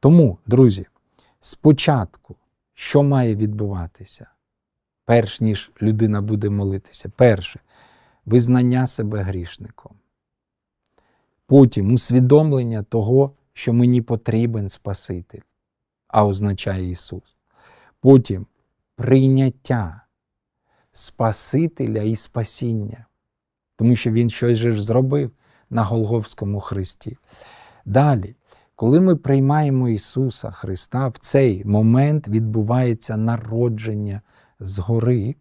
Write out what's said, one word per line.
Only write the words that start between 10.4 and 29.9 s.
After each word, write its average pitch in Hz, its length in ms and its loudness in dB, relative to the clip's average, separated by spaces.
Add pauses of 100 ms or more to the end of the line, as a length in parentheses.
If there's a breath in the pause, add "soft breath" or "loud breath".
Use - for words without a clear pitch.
Потім 117 460 6
усвідомлення 127 920 2
того, 123 500 0 (200)
що - 200 -4
мені 123 300 2
потрібен 113 680 -4
Спаситель, - 720 -12 (680)
а 104 180 2
означає 98 640 -4
Ісус. - 460 -14 (640 soft breath)
Потім 120 460 4 (500)
прийняття 127 1040 0 (920)
Спасителя 117 1120 -4
і 110 140 -2
спасіння, 113 880 -8 (680)
тому 117 200 4
що 117 140 -2
Він 117 200 2
щось 120 280 0
же 117 140 0
ж 107 100 -2
зробив 131 480 0 (400)
на 113 140 0
Голгофському 104 760 -4
хресті. - 580 -10 (680 loud breath)
Далі, 113 500 0 (400 soft breath)
коли 131 260 2
ми 185 160 4
приймаємо 139 720 0
Ісуса 113 640 -6